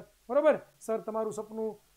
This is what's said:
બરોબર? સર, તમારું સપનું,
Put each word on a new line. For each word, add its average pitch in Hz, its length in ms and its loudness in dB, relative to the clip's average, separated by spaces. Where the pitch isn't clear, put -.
બરોબર? 285 300 6
સર, 220 180 -4
તમારું 220 360 -4
સપનું, 214 480 -8